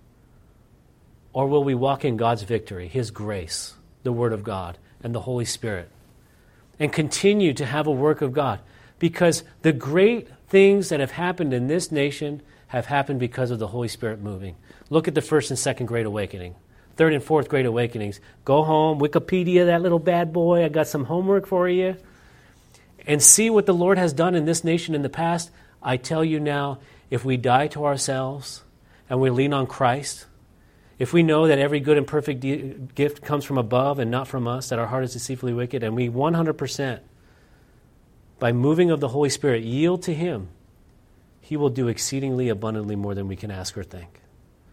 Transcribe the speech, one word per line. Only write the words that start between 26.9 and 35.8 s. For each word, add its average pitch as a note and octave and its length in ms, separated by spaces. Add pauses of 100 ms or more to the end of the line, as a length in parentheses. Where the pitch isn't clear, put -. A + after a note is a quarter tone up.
if B2 160
we C3 100
die B2+ 320
to D3 180
ourselves C3+ 760 (460)
and B2+ 100
we C3 100
lean C3+ 240
on C3+ 140
Christ, C3+ 600 (720)
if B2 140
we E3+ 100
know D#3+ 240
that C#3+ 120
every D3 200
good D3 180
and C3+ 80
perfect C#3+ 360
de-, C3+ 340 (180)
gift C#3+ 300
comes D3 220
from C#3 120
above B2+ 420
and A#2 120
not A#2+ 160
from B2 220
us, B2+ 180
that A#2 120
our A#2 60
heart C3 200
is B2 80
deceitfully B2 400
wicked, A#2+ 280